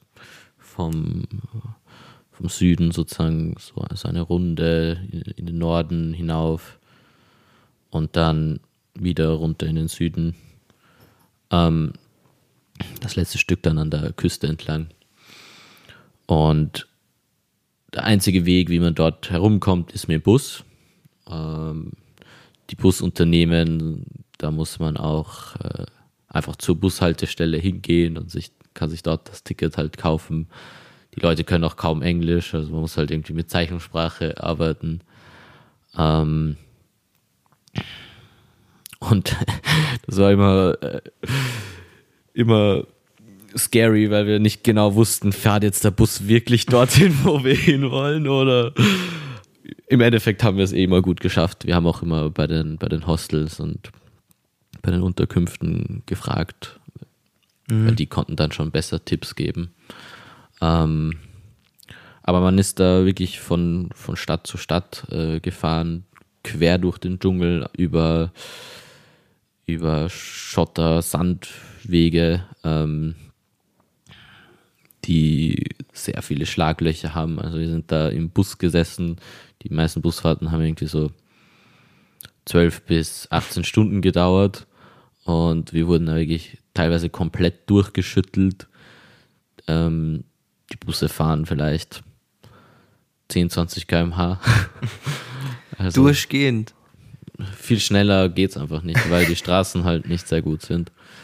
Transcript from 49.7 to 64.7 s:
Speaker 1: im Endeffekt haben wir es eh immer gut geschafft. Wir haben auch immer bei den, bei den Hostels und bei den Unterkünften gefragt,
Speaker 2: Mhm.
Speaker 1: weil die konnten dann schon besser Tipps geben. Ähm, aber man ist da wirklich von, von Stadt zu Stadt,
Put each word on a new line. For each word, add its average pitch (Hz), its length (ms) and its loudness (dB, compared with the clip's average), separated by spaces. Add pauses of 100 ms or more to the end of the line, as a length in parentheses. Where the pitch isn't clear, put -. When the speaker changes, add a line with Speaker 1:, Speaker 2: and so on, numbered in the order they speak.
Speaker 1:
im 127 120 4
Endeffekt 117 420 4
haben 101 140 4
wir 98 80 2
es 95 80 2
eh 92 140 2
immer 90 160 4
gut 90 180 0
geschafft. - 480 -2
Wir 87 80 2
haben 85 100 2
auch 82 160 0
immer 80 280 -2
bei 76 180 -2
den, 80 300 -4
bei 82 100 -6
den 80 200 -4
Hostels 78 520 -2
und - 320 -10 (880)
bei 92 100 -10
den 90 100 -4
Unterkünften 85 1040 -4
gefragt, - 760 -8 (880)
Speaker 2:
Mhm. 110 180 2
Speaker 1:
weil 113 80 4
die - 120 -2
konnten - 280 -4
dann 78 160 0
schon 78 200 -4
besser 80 320 -2
Tipps - 320 -6
geben. 85 360 -4 (880)
Ähm, 80 580 2 (1040)
aber 90 160 4
man 92 180 4
ist - 220 2
da 92 260 6
wirklich 92 340 -2
von, 85 540 -2
von - 220 -10
Stadt - 320 -6
zu 92 100 -10
Stadt, - 540 -6